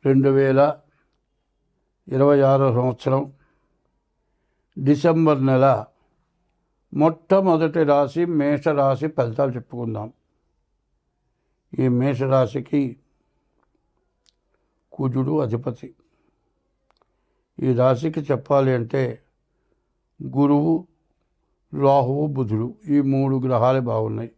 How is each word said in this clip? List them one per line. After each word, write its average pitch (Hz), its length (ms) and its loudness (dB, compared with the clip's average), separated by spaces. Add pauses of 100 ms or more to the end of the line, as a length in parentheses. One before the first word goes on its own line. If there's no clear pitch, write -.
రెండు 135 340 4
వేల 135 220 2 (1500)
ఇరవై 139 320 2
ఆరో 135 260 2 (120)
సంవత్సరం 131 440 -2 (1600)
డిసెంబర్ 147 680 2
నెల 131 200 4 (1300)
మొట్టమొదటి 165 920 2
రాశి 143 380 2 (180)
మేషరాశి 143 680 0 (100)
ఫలితాలు 127 400 -2
చెప్పుకుందాం. 117 520 -10 (1700)
ఈ 131 100 0
మేషరాశికి 131 920 0 (2000)
కుజుడు 131 400 -4 (120)
అధిపతి. 117 440 -8 (1700)
ఈ 131 60 -2 (120)
రాశికి 131 400 0
చెప్పాలి 139 580 -2
అంటే 120 240 -4 (1300)
గురువు, 147 380 2 (1000)
రాహువు, 139 540 0
బుధుడు 120 420 -4 (260)
ఈ 143 60 4
మూడు 135 360 0 (100)
గ్రహాలే 127 440 2
బాగున్నాయి. 110 480 -4